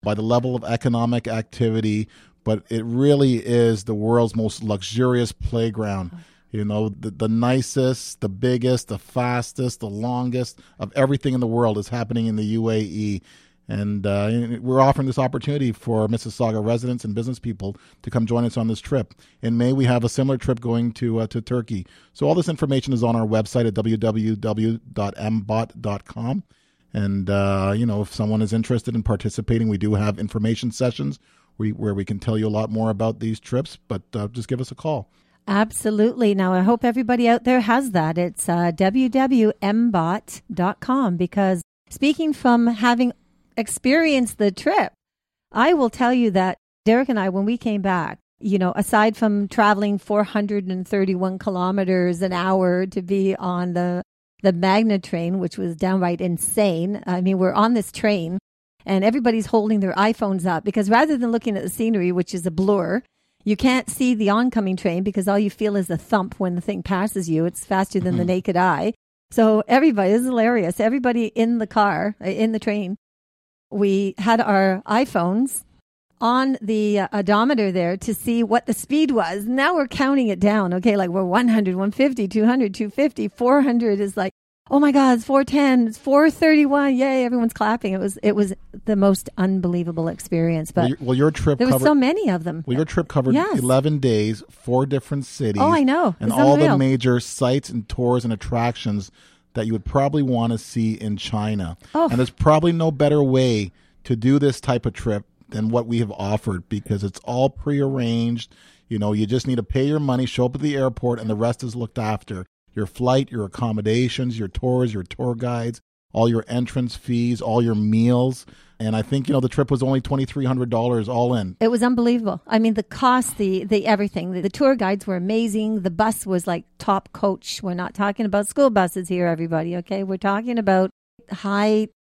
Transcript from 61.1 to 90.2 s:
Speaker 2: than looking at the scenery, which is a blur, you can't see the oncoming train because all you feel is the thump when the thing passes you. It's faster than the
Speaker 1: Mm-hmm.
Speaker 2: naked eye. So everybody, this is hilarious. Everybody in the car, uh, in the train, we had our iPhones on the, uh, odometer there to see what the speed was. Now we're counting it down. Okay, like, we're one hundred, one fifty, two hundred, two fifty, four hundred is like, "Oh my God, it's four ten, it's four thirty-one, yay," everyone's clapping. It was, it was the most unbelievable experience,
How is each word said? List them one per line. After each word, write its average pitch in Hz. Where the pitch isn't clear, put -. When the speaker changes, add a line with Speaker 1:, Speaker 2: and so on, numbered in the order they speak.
Speaker 2:
than 233
looking 226
at -
the 180
scenery, 196
which 175
is 175
a 185
blur, 190
you 208
can't 254
see 254
the 214
oncoming 208
train 180
because 190
all 202
you 202
feel 208
is 190
the 170
thump 190
when 180
the 175
thing 185
passes 190
you. 160
It's -
faster 196
than 180
the 175
Speaker 1:
Mm-hmm. 175
Speaker 2:
naked 185
eye. 180
So 220
everybody, 233
this 226
is 254
hilarious. 226
Everybody 240
in 226
the 214
car, 202
uh, 185
in 220
the 220
train, 208
we 196
had 226
our 190
iPhones 214
on 254
the, 214
uh, 190
odometer 208
there 180
to 208
see 233
what 220
the 247
speed 294
was. 202
Now 269
we're 277
counting 269
it 185
down. 202
Okay, 202
like, 185
we're 190
one 202
hundred, 208
one 196
fifty, 254
two 214
hundred, 240
two 214
fifty, 220
four 254
hundred 233
is 202
like, 190
"Oh 269
my 285
God, 262
it's 226
four 277
ten, 262
it's 220
four 285
thirty-one, 285
yay," 262
everyone's 240
clapping. 214
It 190
was, 196
it 208
was 202
the 214
most 196
unbelievable 175
experience, 165